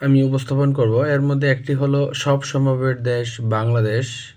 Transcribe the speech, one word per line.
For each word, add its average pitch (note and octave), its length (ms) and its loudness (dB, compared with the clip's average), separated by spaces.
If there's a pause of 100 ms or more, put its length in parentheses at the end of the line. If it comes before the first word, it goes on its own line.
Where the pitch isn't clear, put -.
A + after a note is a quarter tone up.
আমি C#3 220 4
উপস্থাপন C3+ 500 0
করব। A#2+ 300 2
এর D3 180 0
মধ্যে C#3 280 0
একটি C3+ 260 -2
হলো C#3 400 0
সব C#3 280 0
সমবেত C3 560 0
দেশ A#2+ 420 -4
বাংলাদেশ A2+ 960 -2